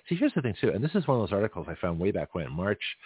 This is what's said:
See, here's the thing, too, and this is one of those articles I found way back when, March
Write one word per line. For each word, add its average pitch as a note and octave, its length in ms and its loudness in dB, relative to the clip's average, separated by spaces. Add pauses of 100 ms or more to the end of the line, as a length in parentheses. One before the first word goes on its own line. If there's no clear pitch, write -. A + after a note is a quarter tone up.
See, E3+ 80 0
here's C4+ 180 2
the C#3+ 80 2
thing, A#2 180 0
too, A2 100 2
and G2 120 0
this D#3 120 0
is F3+ 120 0
one B2+ 140 4
of - 20 2
those G2+ 140 0
articles G2+ 320 0
I E2 80 -6
found E2+ 240 -2
way F#2+ 100 2
back E2+ 240 -2
when, D2+ 160 -4
March F#2+ 320 -2 (240)